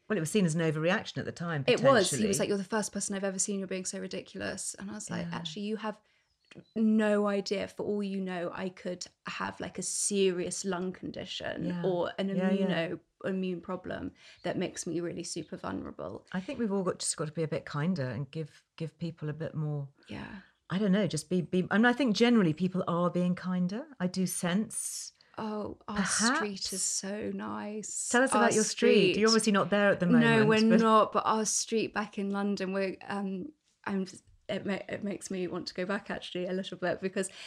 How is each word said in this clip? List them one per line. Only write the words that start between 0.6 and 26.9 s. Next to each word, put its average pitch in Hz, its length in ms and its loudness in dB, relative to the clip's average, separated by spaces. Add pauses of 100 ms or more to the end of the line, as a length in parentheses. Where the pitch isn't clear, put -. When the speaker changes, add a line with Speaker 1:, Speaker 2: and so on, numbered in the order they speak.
Speaker 1:
overreaction 160 560 0
at - 80 -4
the - 60 -6
time, 165 340 -4
Speaker 2:
It 233 160 4
was. - 0 -
He 247 60 4
was 220 200 8
Speaker 1:
potentially. 202 300 0
Speaker 2:
like, 208 100 0
"You're 202 80 0
the 196 80 -4
first 214 300 -2
person 202 200 -4
I've 196 100 -4
ever 190 140 -4
seen. 196 200 -2
You're 190 100 -6
being 185 160 -6
so 190 160 -8
ridiculous." 190 800 -8
And 196 120 -10
I 214 40 -10
was 214 160 -10
like, - 200 -4
Speaker 1:
Yeah. 117 60 -6
Speaker 2:
"Actually, 170 300 -8
you 214 100 -2
have 214 200 -6 (800)
no 214 540 4
idea. 196 400 -2
For - 160 -8
all 208 180 -2
you 196 200 -4
know, 180 320 -4
I 190 160 -6
could 180 360 -8 (220)
have, 185 320 -6
like, 185 180 -8
a 190 40 -4
serious 180 840 0
lung 185 280 -2
condition - 720 -8
Speaker 1:
Yeah. 175 180 -4
Speaker 2:
or 180 340 0
an 196 120 -2
Speaker 1:
Yeah, 190 200 2
yeah. 196 160 2
Speaker 2:
immuno-, 165 340 -2 (240)
immune 185 360 -2
problem 180 500 -8 (320)
that - 160 -4
makes - 260 -4
me 170 160 -4
really 170 220 -6
super - 340 -8
vulnerable." - 760 -8
Speaker 1:
I 185 80 -4
think 247 180 -8
we've 220 140 -2
all 196 100 0
got, 180 160 -2
just - 180 -4
got 156 120 -4
to 151 40 -8
be 165 120 -2
a 151 40 -2
bit - 160 -4
kinder 147 440 -2
and 127 240 -6
give, 160 180 -8 (260)
give 156 220 -8
people 160 300 -6
a 147 40 -4
bit 156 220 -8
more, 147 320 -4 (220)
Speaker 2:
Yeah. - 180 -10 (440)
Speaker 1:
I 185 80 0
don't 208 120 2
know, 196 160 4
just 151 240 -4
be, 180 120 2
be, 180 280 0
and 220 160 6
I 240 60 6
think 240 240 2
generally 226 360 6
people 180 360 0
are 170 220 2
being 180 260 2
kinder. 185 480 -2 (160)
I 185 80 0
do 185 180 0
sense. - 840 -4 (260)
Speaker 2:
Oh, 214 400 -6 (100)
our 214 80 -8
Speaker 1:
Perhaps. 214 400 2
Speaker 2:
street 208 380 -4
is 185 80 -4
so 202 500 -4